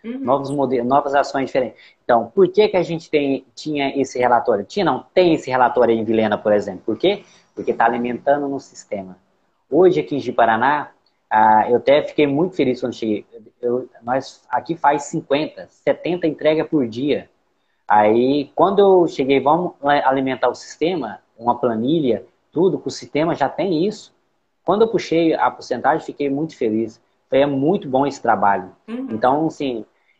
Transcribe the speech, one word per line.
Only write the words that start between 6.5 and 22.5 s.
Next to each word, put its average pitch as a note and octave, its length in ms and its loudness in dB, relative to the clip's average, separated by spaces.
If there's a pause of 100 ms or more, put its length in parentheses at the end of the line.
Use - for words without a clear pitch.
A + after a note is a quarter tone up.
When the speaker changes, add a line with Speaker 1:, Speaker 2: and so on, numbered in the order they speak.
Speaker 2:
exemplo. G2 320 -2
Por A2+ 120 -4
quê? F#3+ 260 -2 (360)
Porque A2+ 140 -2
tá A#2 100 0
alimentando B2 640 -2
no C#3 100 -6
sistema. F#2+ 600 -12 (520)
Hoje, D#3 300 4
aqui D3 160 -4
em C#3 60 -2
Ji-Paraná, A#2+ 720 0 (380)
ah, A2 400 4
eu A#2+ 60 4
até C#3 280 4
fiquei - 220 0
muito D3 300 0
feliz B2+ 240 0
quando A#2+ 160 -6
cheguei. G#2+ 300 -4 (360)
Eu, B2 280 -4 (120)
nós, B2+ 480 -6
aqui B2 280 -4
faz D3 260 0
cinquenta, - 640 -6
setenta E3+ 580 -4
entregas D#3 440 0
por C#3+ 180 0
dia. A2+ 420 -4 (560)
Aí, A#2+ 720 2
quando F#3+ 240 2
eu F#3 300 6
cheguei, C3+ 320 0
"Vamos, D#3+ 320 0 (100)
né, C#3+ 220 2
alimentar C3+ 420 0
o A#2 80 -2
sistema", D3 640 -6 (180)
uma A#2 220 -2
planilha, B2 640 0 (240)
tudo, D#3+ 300 0